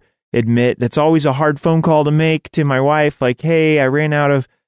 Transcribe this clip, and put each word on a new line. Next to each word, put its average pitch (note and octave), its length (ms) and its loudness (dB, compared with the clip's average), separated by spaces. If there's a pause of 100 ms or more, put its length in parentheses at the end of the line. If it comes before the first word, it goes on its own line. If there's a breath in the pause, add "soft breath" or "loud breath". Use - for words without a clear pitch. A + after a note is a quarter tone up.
(340)
admit. A#2+ 460 0
That's A#2+ 180 -4
always D#3 280 2
a C#3+ 60 0
hard D3 300 -2
phone E3 200 0
call D#3 220 2
to D3 80 -2
make D#3+ 400 -2
to D#3 140 -2
my C3+ 160 0
wife, D3 400 0
like, B2 180 -2
"Hey, D#3 400 0
I C#3 60 2
ran D3 260 -2
out D3 200 0
of, C3+ 180 -2 (180)